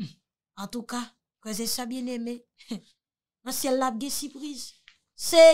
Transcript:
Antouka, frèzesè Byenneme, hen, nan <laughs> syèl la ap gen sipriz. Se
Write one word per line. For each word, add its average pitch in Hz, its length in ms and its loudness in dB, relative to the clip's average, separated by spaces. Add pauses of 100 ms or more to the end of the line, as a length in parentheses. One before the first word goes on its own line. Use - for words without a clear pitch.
(580)
Antouka, 233 420 -10 (400)
frèzesè 220 480 -6
Byenneme, 240 480 -8 (320)
hen, 196 120 -8 (680)
nan 269 100 -8
<laughs> - 20 -4
syèl 262 220 0
la 262 120 0
ap 220 80 -8
gen 269 120 -8
sipriz. 277 600 -10 (440)
Se - 240 4 (140)